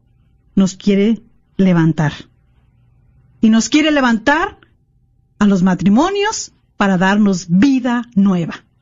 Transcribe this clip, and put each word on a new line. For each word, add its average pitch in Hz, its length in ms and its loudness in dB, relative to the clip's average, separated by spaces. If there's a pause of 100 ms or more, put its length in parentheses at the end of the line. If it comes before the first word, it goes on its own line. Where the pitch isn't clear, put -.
(560)
nos 190 200 0
quiere 202 460 0 (360)
levantar. 165 560 2 (1300)
Y 226 80 0
nos 226 200 0
quiere 302 220 0
levantar 285 680 -2 (840)
a 208 80 2
los 196 160 2
matrimonios 302 880 -2 (260)
para 196 200 0
darnos 190 520 0
vida 240 540 0 (120)
nueva. 190 400 0 (260)